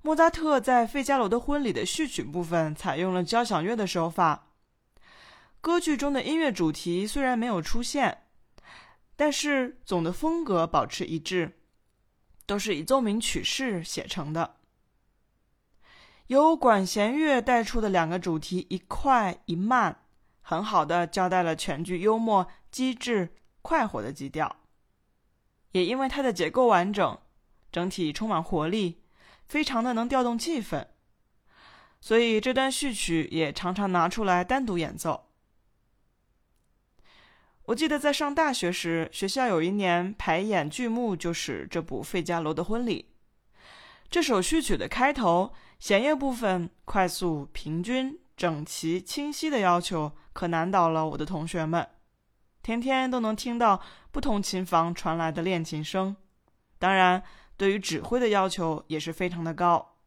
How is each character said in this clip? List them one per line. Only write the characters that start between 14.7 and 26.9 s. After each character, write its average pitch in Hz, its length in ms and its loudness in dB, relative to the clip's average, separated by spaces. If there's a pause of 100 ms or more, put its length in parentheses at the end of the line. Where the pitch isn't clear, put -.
由 302 320 6
管 208 260 6
弦 208 320 0
乐 302 240 4
带 240 240 4
出 226 160 -2
的 214 80 0
两 175 220 2
个 175 80 -2
主 170 220 -2
题 180 320 -4
一 180 80 -4
快 233 680 0
一 165 100 -4
慢， 202 500 0 (360)
很 170 220 -2
好 208 200 2
地 170 220 2
交 185 240 0
代 185 140 2
了 165 120 0
全 156 280 -4
剧 175 160 -4
幽 214 180 2
默、 214 300 2 (240)
机 262 240 -2
智、 214 400 -2 (260)
快 311 240 2
活 127 160 -6
的 110 100 -6
基 139 160 -12
调。 151 280 -4 (1160)
也 185 120 2
因 240 140 -2
为 262 100 0
它 277 140 -2
的 254 100 0
结 170 160 -2
构 254 160 2
完 196 260 4